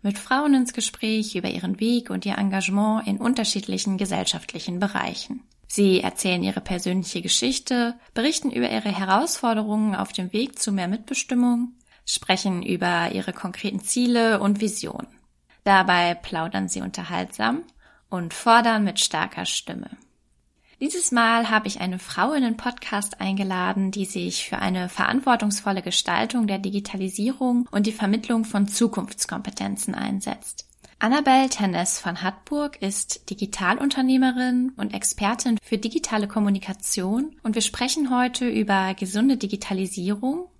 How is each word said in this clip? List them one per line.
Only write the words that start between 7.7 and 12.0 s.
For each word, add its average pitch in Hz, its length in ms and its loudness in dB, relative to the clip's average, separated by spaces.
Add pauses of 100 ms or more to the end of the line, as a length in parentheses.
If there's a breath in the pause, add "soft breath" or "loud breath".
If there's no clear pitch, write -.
berichten 277 340 0
über 240 220 0
ihre 214 180 -2
Herausforderungen 214 1040 0
auf 190 180 -4
dem 185 220 -6
Weg 233 240 -2
zu - 140 -2
mehr 185 160 0
Mitbestimmung, 247 880 0 (340 soft breath)